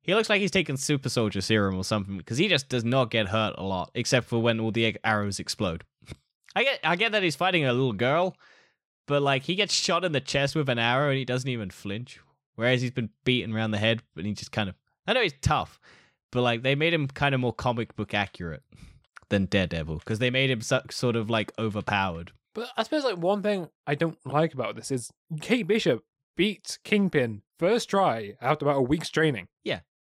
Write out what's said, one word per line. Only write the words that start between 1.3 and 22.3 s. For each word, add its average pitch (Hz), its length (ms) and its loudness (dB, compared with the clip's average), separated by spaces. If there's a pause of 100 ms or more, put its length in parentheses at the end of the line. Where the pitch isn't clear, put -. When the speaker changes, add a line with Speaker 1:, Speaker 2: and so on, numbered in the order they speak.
Speaker 1:
serum 98 360 2
or 95 80 -4
something, 98 380 -4
'cause 113 160 -6
he 202 100 2
just 151 200 0
does 120 160 -2
not 120 260 2
get 110 180 0
hurt 107 300 0
a - 40 -8
lot, 95 320 -4
except 123 340 0
for 117 120 0
when 113 180 2
all 110 140 -2
the 113 320 2
arrows 104 340 0
explode. 85 460 -4 (720)
I 208 80 2
get, 269 180 0
I 165 140 2
get 214 160 0
that 214 100 2
he's 165 140 0
fighting 180 280 2
a 127 80 4
little 127 200 2
girl, 143 440 0 (680)
but, 143 160 0
like, 139 220 0
he 175 100 -2
gets 202 200 -2
shot 175 300 0
in 175 80 0
the 139 80 2
chest 139 360 0
with 143 120 0
an 120 100 0
arrow 127 320 2
and 135 80 0
he 131 60 -4
doesn't 127 260 -2
even 110 200 -4
flinch, 101 500 -10 (360)
whereas 123 260 2
he's 123 80 -2
been 117 200 -4 (140)
beaten 110 300 0
around 110 180 0
the 104 60 0
head, 110 240 2 (140)
and 90 100 -6
he 104 60 -2
just - 200 -10
kind 104 160 -2
of, 90 60 -10 (320)
I 196 60 0
know 247 100 2
he's 165 200 -2
tough, 127 360 0 (540)
but, 127 100 0
like, 117 200 2
they 135 120 2
made 160 200 0
him 151 120 0
kind 139 280 0
of 127 60 2
more 123 120 0
comic 120 440 -2
book 107 180 -6
accurate 90 480 -4 (680)
than 98 180 2
Daredevil, 80 580 -2
'cause 110 140 -4
they 123 120 0
made 131 200 2
him 117 100 -2
so, 127 300 0
sort 120 260 0
of, 110 140 -2
like, 110 280 0
overpowered. 98 760 -2 (220)